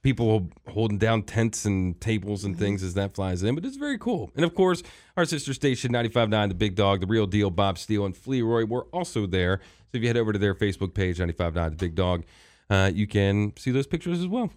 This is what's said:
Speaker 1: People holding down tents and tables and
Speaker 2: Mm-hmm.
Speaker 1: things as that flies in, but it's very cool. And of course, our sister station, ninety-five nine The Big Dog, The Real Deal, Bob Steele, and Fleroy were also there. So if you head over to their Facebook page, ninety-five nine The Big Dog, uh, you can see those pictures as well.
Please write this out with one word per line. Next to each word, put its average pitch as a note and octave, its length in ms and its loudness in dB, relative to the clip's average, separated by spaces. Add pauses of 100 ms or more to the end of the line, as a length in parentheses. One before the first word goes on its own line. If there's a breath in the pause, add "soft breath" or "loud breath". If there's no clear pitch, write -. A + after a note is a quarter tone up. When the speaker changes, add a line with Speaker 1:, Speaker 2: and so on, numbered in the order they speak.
Speaker 1:
People A2 460 2 (200)
holding G#2+ 300 0
down A2 240 2
tents A2+ 440 -2
and F#2 340 0
tables G#2 440 -4
and F#2+ 100 -4
Speaker 2:
Mm-hmm. F2 100 -4
Speaker 1:
things G2 180 -2
as F2+ 120 -6
that G2 200 -2
flies F#2 280 -2
in, A2+ 120 0
but E3 100 -6
it's C4+ 120 -8
very C#4 220 -4
cool. F3+ 380 -4
And D3+ 80 2
of E3+ 100 -2
course, F#3 280 2 (340 loud breath)
our F3 80 2
sister C#3+ 280 -4
station, B2+ 400 0
ninety-five A#2 360 2
nine G#2 200 2
The F#2 60 -2
Big F#2 220 0
Dog, G2 240 4
The F#2 60 -2
Real G#2+ 200 2
Deal, G2 240 2
Bob F#2+ 260 0
Steele, G#2 300 -2
and F#2 100 -6
Fleroy A#2 500 0
were A#2+ 260 -4
also E3 340 -4
there. F#2 340 2 (300 loud breath)
So B2+ 80 -6
if A2 40 -2
you A#2 60 0
head A#2 80 2
over A2 160 2
to G2+ 60 0
their G2 160 4
Facebook G2 400 -2
page, F2+ 240 0
ninety-five F2 380 -2
nine E2 140 0
The D2+ 60 -8
Big E2+ 200 -4
Dog, F2+ 280 0 (460 soft breath)
uh, G2 240 6
you G#2 140 0
can G#2 480 2
see - 160 -4
those C#3 160 0
pictures E3+ 320 -4
as F3+ 80 -2
well. A3+ 280 -2